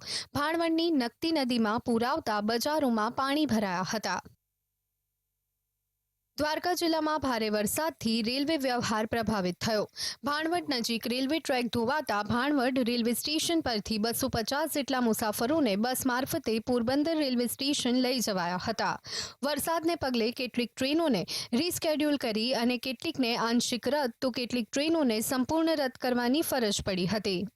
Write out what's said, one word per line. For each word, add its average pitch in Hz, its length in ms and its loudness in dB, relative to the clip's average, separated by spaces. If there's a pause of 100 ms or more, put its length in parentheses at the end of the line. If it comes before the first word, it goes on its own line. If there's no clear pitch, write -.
(340)
ભાણવડની 330 580 2
નકતી 285 400 0
નદીમાં 240 500 2
પૂર 233 240 2
આવતા 226 360 0
બજારોમાં 240 720 0
પાણી 277 320 2
ભરાયા 196 480 0
હતા. - 480 -6 (2000)
દ્વારકા 311 360 0
જિલ્લામાં 311 460 0
ભારે 226 300 0
વરસાદથી 226 720 -2
રેલવે 277 360 0
વ્યવહાર 240 480 0
પ્રભાવિત 208 540 -2
થયો. 214 240 0 (400)
ભાણવડ 311 500 -2
નજીક 233 340 -2
રેલવે 262 320 0
ટ્રેક 247 320 0
ધોવાતા 233 520 0
ભાણવડ 254 560 2
રેલવે 240 340 0
સ્ટેશન 320 480 0
પરથી 220 360 -2
બસો 233 320 0
પચાસ 269 440 -2
જેટલા 269 280 0
મુસાફરોને 233 720 2
બસ 254 300 0
મારફતે 254 540 0
પોરબંદર 254 580 2
રેલવે 247 300 2
સ્ટેશન 269 480 0
લઈ 254 240 2
જવાયા 180 380 0
હતા. 202 380 -2 (480)
વરસાદને 320 520 0
પગલે 247 360 0
કેટલીક 240 460 -2
ટ્રેનોને 277 480 2 (280)
રિશેડ્યુલ 302 640 0
કરી 233 360 0
અને 240 240 2
કેટલીકને 254 580 -2
આંશિક 233 520 0
રદ, 277 240 2 (100)
તો 262 100 0
કેટલીક 247 400 -4
ટ્રેનોને 285 500 2
સંપૂર્ણ 285 540 2
રદ 269 160 0 (100)
કરવાની 247 400 2
ફરજ 233 420 0
પડી 185 220 0
હતી. 190 360 0 (140)